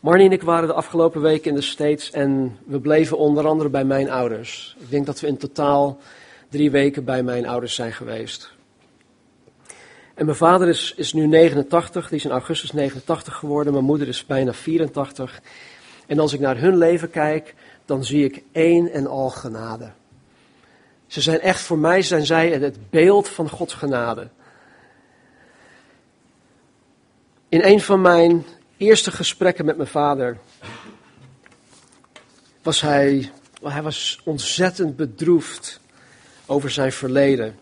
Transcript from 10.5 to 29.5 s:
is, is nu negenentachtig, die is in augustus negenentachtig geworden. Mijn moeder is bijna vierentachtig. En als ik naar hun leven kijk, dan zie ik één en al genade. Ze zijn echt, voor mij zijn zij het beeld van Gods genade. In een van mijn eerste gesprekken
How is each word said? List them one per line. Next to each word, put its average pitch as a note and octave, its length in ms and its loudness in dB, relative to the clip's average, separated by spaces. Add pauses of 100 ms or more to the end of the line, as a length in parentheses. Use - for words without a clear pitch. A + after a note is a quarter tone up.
is, - 280 -2
is D3+ 160 -8
nu D#3 140 0
negenentachtig, D#3+ 840 2
die D#3 100 -6
is C#3+ 60 -8
in D3 60 -4
augustus B2+ 420 -6
negenentachtig C#3+ 640 -4
geworden. D3 380 -2
Mijn C#3 120 0
moeder C#3+ 240 0
is - 180 -10
bijna C3+ 260 -2
vierentachtig. C#3 880 -6 (640)
En D3 120 -2
als D3+ 140 2
ik C#3 80 -4
naar C3 180 0
hun F3+ 200 4
leven E3+ 320 2
kijk, D#3 440 -4 (300)
dan C3+ 200 -4
zie C#3 200 0
ik C3+ 180 -4 (100)
één E3+ 400 2
en C#3 140 -4
al C3 240 -4
genade. A2+ 600 -12 (1160)
Ze - 140 -10
zijn D#3+ 200 0
echt, F#3 200 0
voor E3 180 -4
mij E3+ 240 2
zijn E3 240 -2
zij E3 240 2
het C#3 400 -4
beeld G3 380 4
van D#3+ 200 -6
Gods - 260 -8
genade. A#2+ 540 -6 (3250)
In E3+ 160 2
een G3+ 160 8
van G3 200 2
mijn E3+ 440 6 (360)
eerste G#3+ 300 4
gesprekken - 540 -2